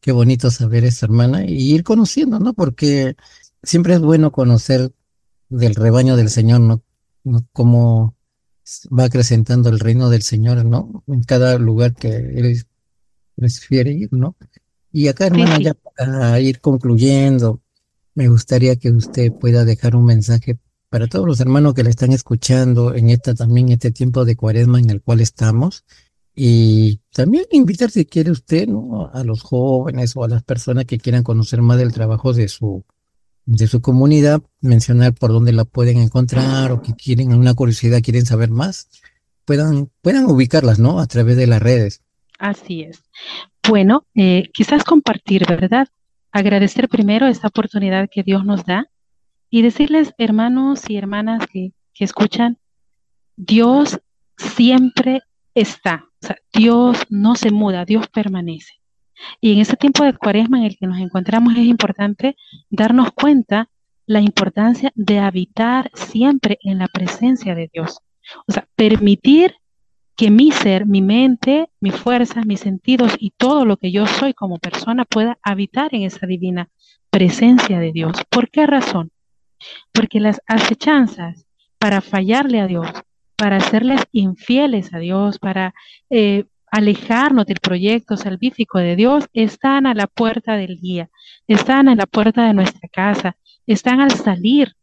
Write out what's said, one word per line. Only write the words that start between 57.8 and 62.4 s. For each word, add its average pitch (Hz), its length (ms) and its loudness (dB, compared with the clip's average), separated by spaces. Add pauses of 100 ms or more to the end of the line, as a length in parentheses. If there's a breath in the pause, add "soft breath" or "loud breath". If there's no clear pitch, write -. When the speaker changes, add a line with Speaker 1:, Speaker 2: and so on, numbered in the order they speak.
Speaker 2:
Dios 214 240 -2
permanece. 180 640 -8 (680 loud breath)
Y 220 120 2
en 208 80 4
este 214 160 2
tiempo 285 280 0
de 277 80 2
Cuaresma 226 460 0
en 226 60 0
el 196 120 -6
que 190 100 -8
nos 185 120 -6
encontramos 196 560 0
es 240 100 2
importante 220 720 -2 (320 soft breath)